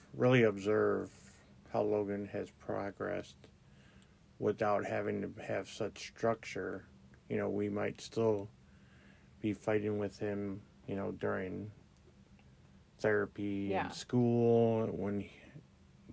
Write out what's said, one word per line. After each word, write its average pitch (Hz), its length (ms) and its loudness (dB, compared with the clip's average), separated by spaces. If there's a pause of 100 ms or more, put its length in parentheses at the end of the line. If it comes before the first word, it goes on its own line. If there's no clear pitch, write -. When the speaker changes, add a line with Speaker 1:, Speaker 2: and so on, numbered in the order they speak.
(140)
Speaker 1:
really 123 280 6
observe 101 680 2 (640)
how 110 100 2
Logan 101 500 0
has 95 180 -6
progressed 101 840 -6 (1000)
without 104 460 2
having 104 380 -2
to 92 200 -8
have 101 260 -4
such - 400 -8
structure, 95 760 -2 (440)
you 110 80 -2
know, 104 120 0
we 104 200 0
might 104 320 -2
still 110 480 0 (920)
be 107 120 0
fighting 107 460 0
with 101 200 -4
him, 101 420 -4 (260)
you 101 100 -4
know, 98 160 -4
during 98 580 -4 (1300)
therapy 101 720 0
Speaker 2:
Yeah. 95 160 -2
Speaker 1:
and - 80 -10
school 117 960 4
when 101 320 -4
he, 95 100 -10 (840)